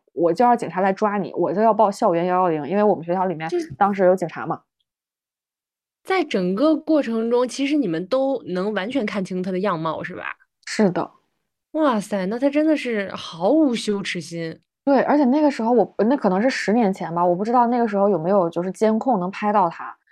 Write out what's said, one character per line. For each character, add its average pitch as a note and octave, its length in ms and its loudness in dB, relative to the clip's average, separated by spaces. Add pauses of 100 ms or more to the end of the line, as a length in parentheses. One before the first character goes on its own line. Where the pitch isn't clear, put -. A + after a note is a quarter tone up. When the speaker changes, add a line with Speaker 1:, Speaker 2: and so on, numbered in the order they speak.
(140)
Speaker 1:
我 E3 180 2
就 A#3+ 120 2
要 A#3+ 100 6
警 E3+ 160 -2
察 F#3 100 -4
来 G3 120 2
抓 G#3 260 -2
你， E3+ 160 -6
我 D#3+ 180 -2
就 F#3 80 -2
要 A3 140 4
报 G#3 160 4
校 G3+ 240 0
园 E3+ 100 0
幺 F3+ 120 0
幺 F#3 120 2
零，” D#3 220 -2
因 F#3+ 60 -2
为 G#3 80 2
我 G3+ 100 4
们 D3+ 100 -6
学 F3 80 -6
校 F#3 140 0
里 F3+ 80 -4
面 D#3+ 140 -8
Speaker 2:
就 F4 100 -4
是 E4 160 -8
Speaker 1:
当 G3+ 180 2
时 F#3+ 120 0
有 F3+ 100 6
警 F#3+ 140 -2
察 A#2 180 -10
嘛。 - 160 -6 (1400)
Speaker 2:
在 F#4+ 180 0
整 F#3+ 320 -2
个 D4 220 4
过 D#4 260 0
程 A3+ 260 -4
中， A#3+ 180 2
其 C4+ 200 -4
实 D4 100 0
你 B3+ 120 2
们 E3 180 -4
都 C4+ 380 0
能 F#3 280 -4
完 G3 160 -4
全 C4+ 160 -2
看 G3+ 200 -4
清 F#3 180 -6
他 F#3+ 80 -6
的 F#3 80 -4
样 F#3 200 -2
貌， D#3+ 260 -4
是 E3+ 100 -12
吧？ - 220 -12 (300)
Speaker 1:
是 G#3+ 220 2
的。 E3+ 220 -2 (600)
Speaker 2:
哇 C#4+ 280 2
塞， F#3 260 -4
那 G#3+ 100 -4
他 C#4 140 0
真 D4+ 160 2
的 D#4 100 4
是 A3+ 380 -4
毫 F3 360 -2
无 C#4+ 240 4
羞 G3+ 280 -4
耻 - 180 -8
心。 E3 400 -10 (240)
Speaker 1:
对， C4+ 180 4
而 C4+ 140 2
且 D4 100 4
那 C#4 140 2
个 D4+ 80 4
时 A#3+ 140 -2
候 A3 80 0
我， G#3+ 240 2 (140)
那 C#4 80 4
可 G#3+ 120 -2
能 F#3 140 2
是 C4 80 2
十 - 220 -2
年 G#3+ 200 2
前 E3 220 -8
吧， F3 100 0
我 F3+ 120 2
不 G3 80 -4
知 A#3 80 -2
道 A#3+ 160 4
那 B3 100 0
个 A#3 80 2
时 G3+ 100 -4
候 G3 120 2
有 F#3+ 100 2
没 D#3 100 -4
有 F#3 220 2
就 E3+ 100 -4
是 F#3 120 -4
监 A3 260 0
控 G3 220 0
能 F3+ 100 -4
拍 G#3 220 -4
到 F#3+ 160 2
他。 B2+ 280 -12 (160)